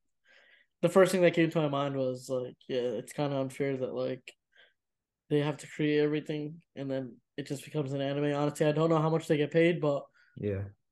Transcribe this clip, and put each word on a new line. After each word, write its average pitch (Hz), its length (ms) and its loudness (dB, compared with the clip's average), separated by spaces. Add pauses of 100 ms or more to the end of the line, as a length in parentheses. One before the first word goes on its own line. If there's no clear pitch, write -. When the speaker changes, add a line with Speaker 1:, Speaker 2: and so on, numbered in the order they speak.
(800)
Speaker 1:
the 170 80 4
first 180 220 6
thing 185 100 2
that 170 140 6
came 165 160 4
to 165 100 0
my 147 80 0
mind 143 260 -2
was, 127 340 -4
like, 127 260 -6 (120)
yeah, 127 120 -2 (200)
it's 127 140 -14
kinda 143 260 -2
unfair 135 380 -4
that, 123 160 -6
like, 131 400 -6 (960)
they 147 100 2
have 143 180 -2
to - 100 -16
create 151 320 0
everything 151 640 -2 (140)
and 139 160 -8
then 131 240 -6 (220)
it 139 100 -8
just 139 160 -8
becomes 139 300 -6
an 139 80 -4
anime. 143 340 -2
Honestly, 147 300 0
I 151 80 4
don't 160 160 2
know 160 120 4
how 160 80 2
much 160 180 -2
they 160 100 2
get 147 140 0
paid, 165 280 4
but 147 240 0 (320)
Speaker 2:
Yeah. 101 280 -4 (280)